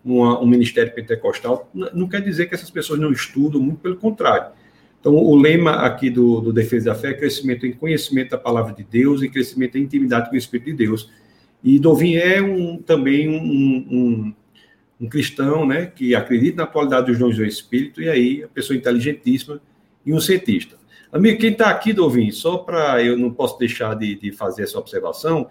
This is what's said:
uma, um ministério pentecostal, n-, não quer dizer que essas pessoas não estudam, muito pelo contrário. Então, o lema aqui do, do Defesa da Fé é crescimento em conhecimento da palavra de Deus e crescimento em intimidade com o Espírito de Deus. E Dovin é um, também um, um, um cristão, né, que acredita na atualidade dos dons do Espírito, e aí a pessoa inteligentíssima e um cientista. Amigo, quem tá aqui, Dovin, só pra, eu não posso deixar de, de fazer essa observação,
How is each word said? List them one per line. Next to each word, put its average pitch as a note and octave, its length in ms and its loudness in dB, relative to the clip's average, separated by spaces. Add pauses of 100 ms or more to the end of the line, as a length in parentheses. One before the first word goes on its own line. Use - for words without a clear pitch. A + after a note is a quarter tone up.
uma, B2 380 2
um A#2+ 60 2
ministério A#2 460 2
pentecostal, A#2 800 -4
n-, F#3 200 -8
não F3+ 140 -2
quer G3+ 140 -4
dizer F3 260 -2
que F3+ 80 -8
essas - 140 -12
pessoas D3+ 300 -6
não D3+ 120 0
estudam, C#3 500 -2
muito D3+ 180 -2
pelo F3+ 180 -4
contrário. F#3 540 0 (480)
Então, D3 160 4
o D#3+ 200 6
lema D#3 420 6
aqui C3+ 320 -2
do, A#2+ 320 2
do A2+ 120 -2
Defesa A2+ 320 0
da A2 100 0
Fé B2+ 140 -6
é C3+ 40 -4
crescimento C3 520 -4
em B2 80 -6
conhecimento C#3 580 -2
da B2+ 60 -2
palavra A2+ 360 -2
de G2+ 100 -16
Deus C3+ 400 2
e C3+ 60 -2
crescimento B2+ 480 -4
em C#3 40 0
intimidade C3 480 0
com C3+ 60 -2
o - 20 0
Espírito A#2+ 300 -6
de D#3+ 60 -6
Deus. A2 360 -2 (540)
E C#3 160 6
Dovin D#3+ 360 4
é F3+ 260 2
um, F3+ 360 -2
também D3 500 2
um, C#3 640 0
um, A#2 440 0 (680)
um A#2 80 -8
cristão, C#3+ 560 -2
né, D#3 220 -2
que B2+ 260 -2
acredita B2 440 2
na E3 60 -2
atualidade C3+ 440 0
dos A#2+ 100 2
dons A#2+ 180 0
do A2 80 -2
Espírito, B2+ 580 -6
e E3 80 -2
aí C3+ 340 0
a - 40 -16
pessoa C3+ 300 -6
inteligentíssima B2+ 840 -2 (460)
e D3 80 -2
um D#3+ 60 0
cientista. F3+ 600 -2 (300)
Amigo, G#3+ 300 2
quem A3 120 4
tá A3 160 2
aqui, A3 220 0
Dovin, B2 400 2
só F3 260 -4
pra, D3 460 0
eu A#2+ 140 2
não B2 120 -2
posso A#2+ 300 -4
deixar A2+ 360 -2
de, G#2+ 200 -4
de G2 160 -8
fazer G2+ 320 -8
essa F#2+ 160 -8
observação, D3+ 720 -4